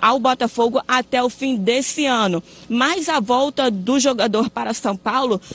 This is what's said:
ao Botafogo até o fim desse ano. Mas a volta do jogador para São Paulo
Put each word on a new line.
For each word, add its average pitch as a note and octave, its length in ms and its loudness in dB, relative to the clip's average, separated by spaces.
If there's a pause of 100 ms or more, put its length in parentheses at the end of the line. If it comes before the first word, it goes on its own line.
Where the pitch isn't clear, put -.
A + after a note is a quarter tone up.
ao A#3 160 4
Botafogo A#3+ 720 0
até B3+ 340 0
o B3 80 2
fim C4 280 -2
desse B3+ 480 0
ano. G#3+ 360 0 (280)
Mas D4 400 0
a D4+ 100 2
volta B3+ 500 0
do G#3+ 300 0
jogador A#3 500 0
para A#3 240 -6
São G3+ 220 -4
Paulo A3+ 460 -2 (140)